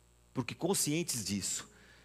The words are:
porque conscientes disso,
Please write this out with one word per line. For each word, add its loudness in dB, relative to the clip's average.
porque -4
conscientes 0
disso, -2